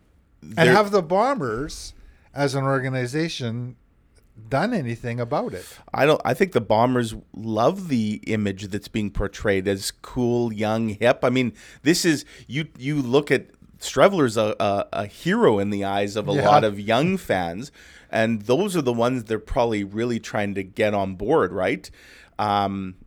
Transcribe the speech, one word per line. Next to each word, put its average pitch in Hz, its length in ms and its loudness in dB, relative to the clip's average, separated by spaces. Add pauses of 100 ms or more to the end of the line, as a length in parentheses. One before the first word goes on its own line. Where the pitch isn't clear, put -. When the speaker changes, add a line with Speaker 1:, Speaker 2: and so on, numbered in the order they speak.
(420)
Speaker 1:
And 78 140 -16
Speaker 2:
there 123 180 6
Speaker 1:
have 202 180 4
the 202 100 2
Bombers, 160 920 -2 (400)
as 139 220 -2
an 135 100 -2
organization, 131 1120 -4 (720)
done 175 240 0
anything 120 460 -4
about 143 340 -4
it? 92 120 -10 (280)
Speaker 2:
I 127 120 2
don't. 151 200 4
I 127 80 2
think 196 180 0
the 117 100 2
Bombers 113 540 2 (180)
love 120 540 0
the 110 400 0
image 101 400 -2
that's 101 220 -8
being 104 200 -4
portrayed 98 600 -2
as 98 220 -2
cool, 120 600 -2
young, 107 380 -2
hip. 113 340 2
I 131 60 4
mean, 123 240 0 (300)
this 170 200 2
is, 160 220 0 (220)
you, 156 200 -6 (100)
you 139 240 -4
look 135 300 2
at 120 160 0 (320)
Streveler's 147 560 4
a, 107 240 2
a, 101 320 0
a - 140 -4
hero 165 540 2
in 101 100 0
the 101 160 -2
eyes 101 320 -2
of 101 100 -4
a 101 60 0
Speaker 1:
Yeah. 101 140 2
Speaker 2:
lot 107 180 6
of 101 120 0
young 120 380 0
fans, 92 560 -4 (380)
and 113 320 0
those 170 340 0
are 165 60 0
the 127 120 0
ones 120 300 0
they're 107 160 -4
probably 113 460 -2
really 113 340 -4
trying 101 360 -4
to 98 80 -4
get 104 300 0
on 95 220 -2
board, 104 380 0
right? 98 360 -2 (480)
Um, 98 580 0 (120)